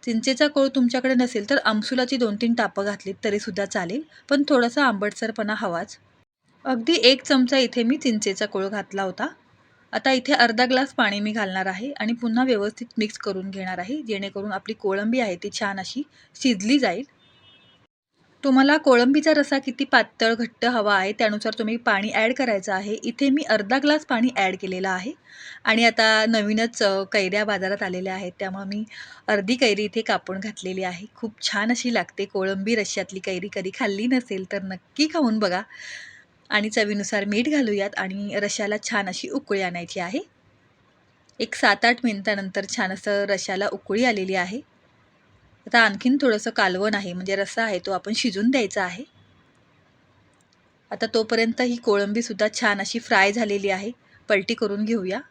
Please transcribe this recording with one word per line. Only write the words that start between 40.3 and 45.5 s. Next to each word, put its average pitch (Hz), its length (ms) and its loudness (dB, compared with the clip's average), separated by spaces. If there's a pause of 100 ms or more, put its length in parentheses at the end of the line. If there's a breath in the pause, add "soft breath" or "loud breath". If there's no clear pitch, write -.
एक 220 160 -6
सात 208 300 2
आठ 240 180 4
मिनिटानंतर 196 600 -2 (100)
छान 190 160 -2
असं 202 340 -2
रश्श्याला 196 460 -2
उकळी 202 320 -2
आलेली 196 320 0
आहे. 185 400 -6 (920)